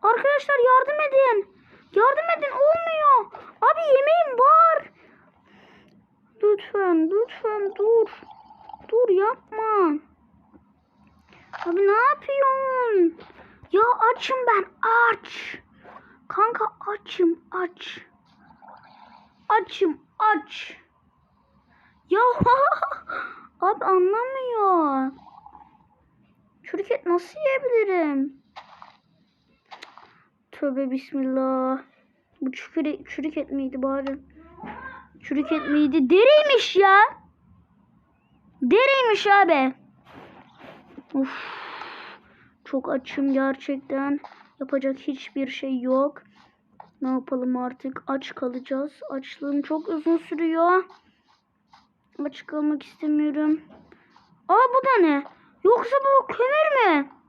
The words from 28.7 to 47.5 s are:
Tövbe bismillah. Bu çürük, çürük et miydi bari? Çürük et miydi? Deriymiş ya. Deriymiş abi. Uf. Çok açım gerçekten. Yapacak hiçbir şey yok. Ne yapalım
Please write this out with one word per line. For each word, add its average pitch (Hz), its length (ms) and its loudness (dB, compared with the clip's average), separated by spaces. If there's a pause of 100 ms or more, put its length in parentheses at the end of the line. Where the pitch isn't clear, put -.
Tövbe 269 380 -4
bismillah. 262 880 -4 (600)
Bu 262 120 -6
çürük, - 580 -8
çürük 302 280 -8
et 277 120 -8
miydi 269 320 -6
bari? 269 360 -6 (1040)
Çürük 294 300 -4
et 302 160 -4
miydi? 294 420 2
Deriymiş 539 680 4
ya. 392 220 6 (1600)
Deriymiş 466 640 2
abi. 339 480 4 (1400)
Uf. 269 160 -2 (1300)
Çok 262 260 -6
açım 277 420 -4
gerçekten. 269 880 -4 (400)
Yapacak 269 380 -4
hiçbir 269 480 -8
şey 262 340 -8
yok. 262 420 -2 (800)
Ne 262 60 -4
yapalım 254 480 -4